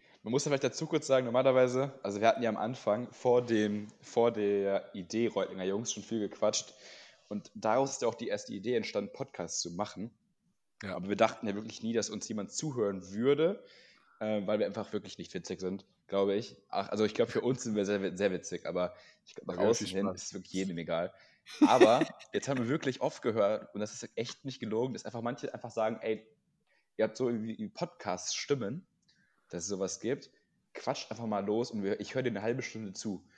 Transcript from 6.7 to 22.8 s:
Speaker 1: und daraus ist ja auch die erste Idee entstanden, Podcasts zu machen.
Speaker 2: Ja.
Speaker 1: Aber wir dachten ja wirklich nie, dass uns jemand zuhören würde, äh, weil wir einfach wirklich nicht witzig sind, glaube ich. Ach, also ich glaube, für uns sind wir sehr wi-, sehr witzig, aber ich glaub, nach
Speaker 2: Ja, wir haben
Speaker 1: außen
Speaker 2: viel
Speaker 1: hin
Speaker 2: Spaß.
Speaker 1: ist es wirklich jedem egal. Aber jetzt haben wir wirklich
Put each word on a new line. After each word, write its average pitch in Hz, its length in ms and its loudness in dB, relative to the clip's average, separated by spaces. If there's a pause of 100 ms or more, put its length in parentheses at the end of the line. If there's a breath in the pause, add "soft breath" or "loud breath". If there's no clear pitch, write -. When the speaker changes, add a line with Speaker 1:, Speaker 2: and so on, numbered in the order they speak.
Speaker 1:
und 104 260 -6
daraus 113 360 2
ist - 100 -8
ja 120 60 2
auch 110 80 0
die 117 120 -8
erste 104 260 -4
Idee 107 220 -2
entstanden, 104 380 -2
Podcasts - 480 -6
zu 87 100 -6
machen. 98 400 -6 (720)
Speaker 2:
Ja. 92 140 -6
Speaker 1:
Aber 92 120 -6
wir 101 80 0
dachten 113 300 2
ja 101 80 -2
wirklich 113 280 -10
nie, 113 100 -2
dass 110 160 0
uns 104 200 -8
jemand 104 240 -6
zuhören 101 580 -2
würde, 143 520 2 (560 loud breath)
äh, 107 280 0
weil 104 120 2
wir 101 80 2
einfach 98 260 -6
wirklich 101 260 -6
nicht - 140 -10
witzig 90 280 -8
sind, 92 240 -4 (220)
glaube 98 280 2
ich. 117 220 -4 (120)
Ach, 95 200 -2
also 104 160 2
ich 107 100 0
glaube, 117 160 2
für 117 100 0
uns 127 220 0
sind 110 120 -2
wir 104 100 2
sehr 101 180 2
wi-, 90 140 -2
sehr 98 140 4
witzig, 87 360 -6
aber 90 280 0 (300 loud breath)
ich - 100 -20
glaub, - 120 -12
nach 90 100 -4
Speaker 2:
Ja, - 20 -2
wir 98 60 4
haben 113 80 6
Speaker 1:
außen 107 140 0
Speaker 2:
viel - 0 -
Speaker 1:
hin 95 260 0
Speaker 2:
Spaß. - 20 -10
Speaker 1:
ist - 120 -12
es - 60 -10
wirklich 95 200 -10
jedem 92 240 -2
egal. 82 360 -2 (480 loud breath)
Aber 127 560 8 (160)
jetzt 104 160 -2
haben 135 100 0
wir 117 100 -2
wirklich 139 320 -2